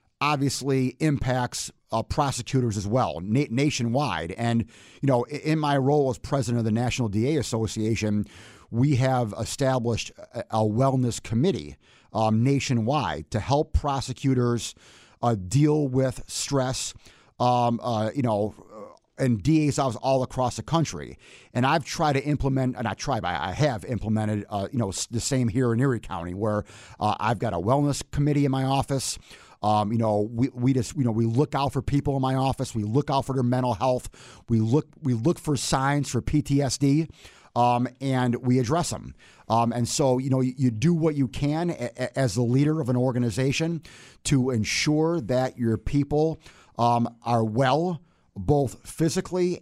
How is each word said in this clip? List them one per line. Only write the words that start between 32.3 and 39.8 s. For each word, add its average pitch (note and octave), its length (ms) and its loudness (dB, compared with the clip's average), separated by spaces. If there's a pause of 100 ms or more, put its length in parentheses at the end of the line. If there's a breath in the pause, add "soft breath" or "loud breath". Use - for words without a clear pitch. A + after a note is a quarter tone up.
office. C3 400 -2
We A2+ 80 -2
look A2 280 0
out C3 140 0
for C3+ 100 -4
their C3 80 0
mental B2+ 300 2
health. B2 380 -2 (400 loud breath)
We A2+ 100 4
look, A#2 280 2 (140)
we B2+ 120 0
look C#3 240 0
for C#3+ 180 -2
signs C#3 540 0
for D#3+ 100 -2
P D3+ 220 0
T C#3 180 2
S C3+ 160 0
D, C#3+ 320 2 (480 loud breath)
um, A#2+ 320 2 (140)
and B2+ 340 2
we B2+ 220 2
address C3 340 0
'em. C2 220 -10 (340 loud breath)
Um, A#2 240 2
and A#2+ 160 0